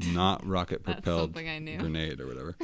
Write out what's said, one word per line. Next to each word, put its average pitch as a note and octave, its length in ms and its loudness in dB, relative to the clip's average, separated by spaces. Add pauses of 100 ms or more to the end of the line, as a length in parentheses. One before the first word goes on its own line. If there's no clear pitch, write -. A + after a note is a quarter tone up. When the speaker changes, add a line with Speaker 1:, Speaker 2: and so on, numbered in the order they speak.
(120)
Speaker 1:
not F2+ 320 4
rocket F#2 380 0
Speaker 2:
<laughs> - 40 -6
That's F2+ 160 0
Speaker 1:
propelled E2 320 2
Speaker 2:
something D#2+ 140 -6
I D#2+ 120 -4
knew. D#2 180 -6
Speaker 1:
grenade D#2+ 420 -2
or - 60 -6
whatever. D#2 380 -6